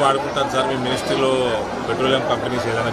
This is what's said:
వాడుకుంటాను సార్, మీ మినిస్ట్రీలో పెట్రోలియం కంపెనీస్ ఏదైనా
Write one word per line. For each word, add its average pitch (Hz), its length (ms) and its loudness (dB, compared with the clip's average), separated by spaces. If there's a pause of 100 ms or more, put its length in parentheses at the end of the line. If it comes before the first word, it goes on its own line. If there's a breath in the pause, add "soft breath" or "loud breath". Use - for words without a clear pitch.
వాడుకుంటాను 139 500 2
సార్, 131 160 0
మీ 131 60 -2 (100)
మినిస్ట్రీలో 131 460 0 (560)
పెట్రోలియం 131 440 2
కంపెనీస్ 120 400 -2
ఏదైనా 113 200 0